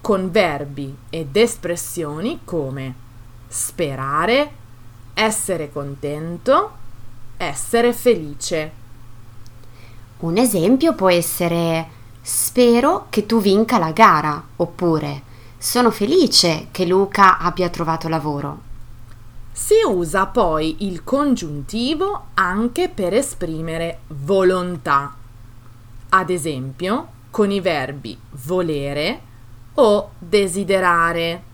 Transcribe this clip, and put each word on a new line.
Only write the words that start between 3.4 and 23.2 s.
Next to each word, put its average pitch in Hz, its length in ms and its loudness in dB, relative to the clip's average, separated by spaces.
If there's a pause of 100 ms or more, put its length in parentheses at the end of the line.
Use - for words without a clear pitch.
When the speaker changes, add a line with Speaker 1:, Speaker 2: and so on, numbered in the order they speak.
Speaker 1:
sperare, 160 1160 -2 (540)
essere 190 540 -2
contento, 160 1000 -2 (640)
essere 233 560 0
felice. 156 800 -2 (1500)
Speaker 2:
Un 165 180 -2
esempio 247 560 4
può 190 160 2
essere: 170 800 2 (320)
"Spero 240 880 2
che 208 160 0
tu 226 160 2
vinca 208 380 4
la 160 140 0
gara", 156 520 4 (120)
oppure: 156 680 -2 (340)
"Sono 240 340 2
felice 208 800 2
che 185 140 -2
Luca 190 540 4
abbia 175 320 -2
trovato 160 380 -2
lavoro". 147 520 -4 (920)
Speaker 1:
Si - 260 2 (100)
usa 185 400 0
poi 160 600 0
il 180 160 -6
congiuntivo 262 1300 -2
anche 226 560 0
per 185 240 -2
esprimere 165 960 -4